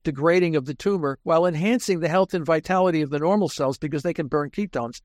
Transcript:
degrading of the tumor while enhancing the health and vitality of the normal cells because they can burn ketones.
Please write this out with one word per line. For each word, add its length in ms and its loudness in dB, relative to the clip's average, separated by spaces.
degrading 540 2
of 80 0
the 100 -8
tumor 480 -2
while 240 2
enhancing 540 0
the 80 0
health 260 2
and 100 -4
vitality 580 2
of 80 -2
the 100 -2
normal 300 2
cells 280 -2
because 240 -6
they 120 -2
can 120 -4
burn 240 -2
ketones. 540 -6